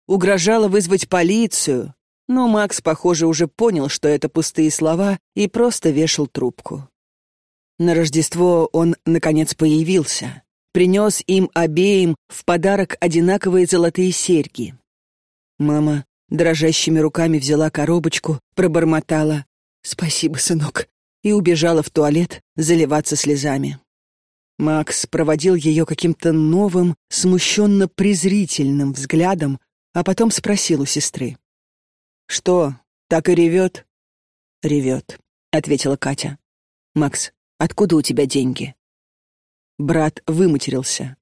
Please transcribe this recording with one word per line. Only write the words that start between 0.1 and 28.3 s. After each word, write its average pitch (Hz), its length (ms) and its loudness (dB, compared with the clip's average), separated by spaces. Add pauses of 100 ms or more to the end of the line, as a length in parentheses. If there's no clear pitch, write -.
вызвать 190 400 0
полицию. 175 840 0 (340)
Но 247 220 0
Макс, 208 320 0
похоже, 165 460 0
уже 160 200 0
понял, 175 400 0
что - 220 -2
это 147 180 0
пустые 156 440 -2
слова, 170 480 0 (160)
и 202 120 0
просто 240 440 0
вешал 151 360 0
трубку. 135 640 -8 (880)
На 170 160 2
Рождество 165 760 2
он, 165 240 2 (100)
наконец, 156 500 0
появился. 156 880 0 (300)
Принес 190 540 2
им 190 260 2
обеим 170 640 2 (120)
в - 180 -16
подарок 190 540 0
одинаковые 180 680 2
золотые 175 460 0
серьги. 147 640 -2 (840)
Мама 151 460 0 (240)
дрожащими 160 720 0
руками 156 380 0
взяла 151 320 0
коробочку, 156 720 -2 (160)
пробормотала 156 880 0 (360)
«Спасибо, 151 560 -4
сынок», - 500 -4 (360)
и 208 80 0
убежала 170 520 2
в - 60 -12
туалет 151 520 0 (140)
заливаться 151 600 0
слезами. 139 640 -2 (800)
Макс 151 480 -2
проводил 156 480 0
ее 156 300 2
каким-то 165 460 -2
новым, 175 640 2 (140)
смущенно-презрительным 185 1800 0